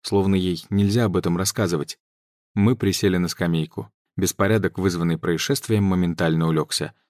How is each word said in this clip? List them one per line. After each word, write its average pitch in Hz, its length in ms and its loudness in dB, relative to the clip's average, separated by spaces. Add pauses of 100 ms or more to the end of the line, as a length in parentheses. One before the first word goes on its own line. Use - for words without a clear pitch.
словно 98 320 2
ей 90 360 -2
нельзя 101 340 2
об 92 120 0
этом 87 200 0
рассказывать. 87 600 -2 (560)
Мы 104 220 4
присели 95 400 0
на 87 120 0
скамейку. 82 600 -4 (260)
Беспорядок, 98 640 0
вызванный 85 380 0
происшествием, 101 680 -2
моментально 87 640 0
улёгся. 78 460 -2 (180)